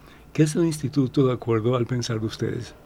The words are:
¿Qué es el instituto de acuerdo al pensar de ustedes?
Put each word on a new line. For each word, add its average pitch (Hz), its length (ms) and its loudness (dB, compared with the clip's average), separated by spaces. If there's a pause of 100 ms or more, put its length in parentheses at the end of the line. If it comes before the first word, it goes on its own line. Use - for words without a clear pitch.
(320)
¿Qué 151 120 4
es 156 100 0
el 170 120 2
instituto 139 600 0
de 127 60 2
acuerdo 117 420 0
al 120 120 0
pensar 117 340 -4
de 110 60 -2
ustedes? 110 480 -6 (120)